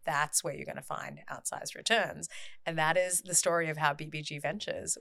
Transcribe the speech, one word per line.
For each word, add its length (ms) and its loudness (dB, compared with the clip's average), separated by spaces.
that's 380 2
where 100 -2
you're 120 -10
gonna 160 -6
find 360 -6
outsized 460 -6
returns. 540 0
And 140 -2
that 180 6
is 260 4
the 120 -2
story 360 4
of 60 -2
how 160 4
B 140 -6
B 160 -6
G 160 -6
Ventures 640 -4